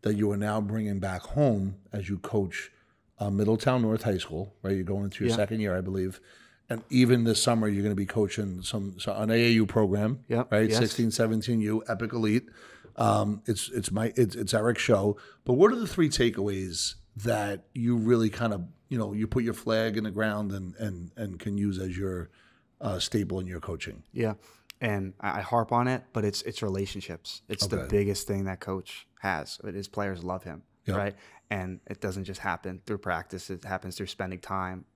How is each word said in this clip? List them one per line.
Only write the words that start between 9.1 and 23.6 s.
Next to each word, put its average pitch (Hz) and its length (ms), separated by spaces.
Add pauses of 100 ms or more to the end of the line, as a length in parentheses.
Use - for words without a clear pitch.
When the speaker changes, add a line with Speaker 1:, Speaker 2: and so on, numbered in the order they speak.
Speaker 1:
an 107 160
A 113 40
A 117 160
U 113 160
program, 107 600
Speaker 2:
Yep. 117 240
Speaker 1:
right? 110 180
Speaker 2:
Yes. 110 80
Speaker 1:
Sixteen, 117 320
seventeen 110 500
U, 107 280
Epic 113 240
Elite. 113 360 (480)
Um, 104 500
it's, - 240
it's 117 200
my, 110 260
it's, 113 180
it's 107 180
Eric's 110 300
show. 104 340 (280)
But 123 100
what 196 180
are 254 40
the 226 100
three 165 240
takeaways 98 840 (200)
that 104 480 (100)
you 120 220
really 113 320
kind 113 240
of, 90 120 (260)
you 131 80
know, 101 160
you 107 120
put 120 180
your 113 100
flag 110 420
in 107 80
the 107 60
ground 104 420
and, 95 240
and, 92 400
and 98 220
can 101 180
use 101 220
as 92 180
your, 92 320 (540)
uh, 95 160
staple 95 420
in 92 60
your 90 140